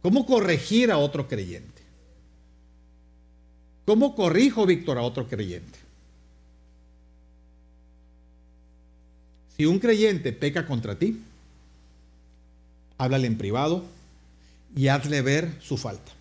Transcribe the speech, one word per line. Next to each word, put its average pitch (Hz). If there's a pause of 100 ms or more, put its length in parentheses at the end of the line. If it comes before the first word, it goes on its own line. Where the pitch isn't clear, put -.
¿Cómo 220
corregir 226
a 170
otro 143
creyente? 92 (2000)
¿Cómo 233
corrijo, 214
Víctor, 170
a 120
otro 120
creyente? 92 (3750)
Si 151
un 175
creyente 208
peca 147
contra 113
ti, 220 (1800)
háblale 131
en 110
privado 143 (920)
y 135
hazle 143
ver 143
su -
falta. 107